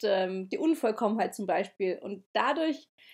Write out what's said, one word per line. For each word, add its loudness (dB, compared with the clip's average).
ähm, 0
die -4
Unvollkommenheit 2
zum -6
Beispiel. 0
Und -10
dadurch 0